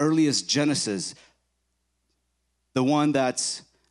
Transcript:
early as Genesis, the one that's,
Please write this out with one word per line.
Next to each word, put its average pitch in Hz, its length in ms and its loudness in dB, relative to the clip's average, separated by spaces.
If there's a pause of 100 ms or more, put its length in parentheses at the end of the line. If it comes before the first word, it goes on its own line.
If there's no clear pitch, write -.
early 156 260 2
as 139 160 -2
Genesis, 131 720 -2 (1600)
the 131 80 2
one 147 300 2
that's, 131 500 -2 (280)